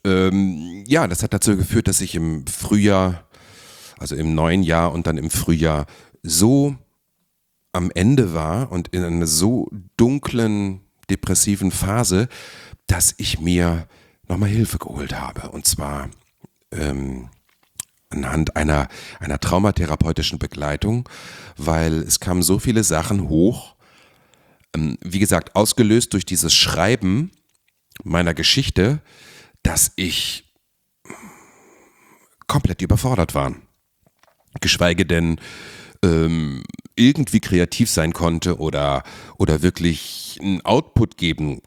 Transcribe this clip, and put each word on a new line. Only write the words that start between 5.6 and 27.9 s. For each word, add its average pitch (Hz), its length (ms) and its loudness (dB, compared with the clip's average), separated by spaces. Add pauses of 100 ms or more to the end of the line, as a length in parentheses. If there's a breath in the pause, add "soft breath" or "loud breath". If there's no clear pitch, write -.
so 127 520 2 (960)
am 90 200 0
Ende 104 420 4
war 82 380 -4
und 87 180 -6
in 90 140 -4
einer 85 240 0
so 90 420 0 (280)
dunklen, 110 840 0 (280)
depressiven 95 600 0
Phase, 101 560 0 (600 loud breath)
dass 87 300 0
ich - 220 -4
mir 85 480 2 (400 soft breath)
nochmal 98 220 0
Hilfe 107 280 0
geholt 69 420 -8
habe. - 320 -10
Und 71 140 -12
zwar, 71 440 -4 (600)
ähm, 67 580 -4 (800)
anhand 71 460 -2
einer, 73 320 2 (320 loud breath)
einer 71 200 -6
traumatherapeutischen 82 1000 0
Begleitung, 95 680 -4 (500 loud breath)
weil 80 440 2
es - 180 -2
kamen 90 220 0
so 92 160 2
viele 113 260 2
Sachen 80 460 0
hoch, 87 460 2 (1000 soft breath)
ähm, 76 240 -6
wie 92 180 -6
gesagt, 95 360 0
ausgelöst 110 580 2
durch 92 120 0
dieses 82 280 0
Schreiben 107 800 2 (720)